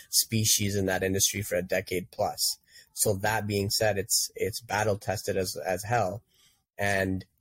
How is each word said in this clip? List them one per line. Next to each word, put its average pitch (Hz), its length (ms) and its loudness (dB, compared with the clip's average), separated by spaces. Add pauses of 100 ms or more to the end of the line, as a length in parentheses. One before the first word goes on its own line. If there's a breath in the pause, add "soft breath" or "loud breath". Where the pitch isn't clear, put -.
(100)
species 107 640 2
in 98 120 2
that 92 180 2
industry 95 380 2
for 92 140 -2
a 90 60 0
decade 92 480 -2
plus. - 480 -4 (360 loud breath)
So 107 200 2
that 107 320 0
being 101 240 0
said, 107 260 2
it's, - 380 -2
it's - 260 -2
battle 104 380 0
tested 101 380 -2
as, 92 280 -2
as 90 200 -2
hell. 107 360 0 (560 soft breath)
And 95 480 0 (160)